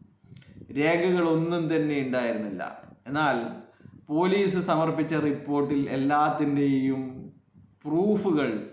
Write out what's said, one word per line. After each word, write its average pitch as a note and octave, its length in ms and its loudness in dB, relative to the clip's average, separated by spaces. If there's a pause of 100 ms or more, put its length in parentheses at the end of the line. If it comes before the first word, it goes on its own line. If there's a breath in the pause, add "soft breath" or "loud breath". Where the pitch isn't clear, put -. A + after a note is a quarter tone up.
(760 loud breath)
രേഖകളൊന്നും E3+ 920 2
തന്നെ D3+ 340 0
ഉണ്ടായിരുന്നില്ല. A2+ 640 -2 (440)
എന്നാൽ C#3 300 0 (680 loud breath)
പോലീസ് F#3 520 2
സമർപ്പിച്ച D#3+ 560 0
റിപ്പോർട്ടിൽ C#3+ 720 0
എല്ലാത്തിൻ്റെയും C#3 1120 2 (800)
പ്രൂഫുകൾ E3 680 2 (240)